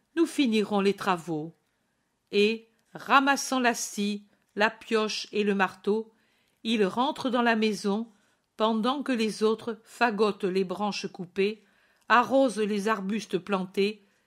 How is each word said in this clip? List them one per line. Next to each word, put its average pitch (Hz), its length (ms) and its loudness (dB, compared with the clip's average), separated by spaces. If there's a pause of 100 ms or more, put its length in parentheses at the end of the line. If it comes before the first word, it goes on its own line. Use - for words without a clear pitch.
(160)
nous 330 100 4
finirons 214 540 2
les 196 160 2
travaux. 165 640 -4 (760)
Et, 214 380 2 (240)
ramassant 269 640 2
la 240 140 2
scie, 208 520 -4 (300)
la 208 140 2
pioche 214 640 -4
et 214 100 0
le 202 120 2
marteau, 196 580 -2 (500)
il 226 220 2
rentre 262 440 -2
dans 240 120 0
la 233 160 2
maison, 214 520 -2 (460)
pendant 226 480 0
que 269 80 -4
les 220 320 -2
autres 220 400 -2
fagotent 208 600 0
les 190 180 0
branches 190 440 -4
coupées, 196 560 -4 (440)
arrosent 233 520 4
les 208 280 0
arbustes 208 520 -2
plantés 196 680 -2 (220)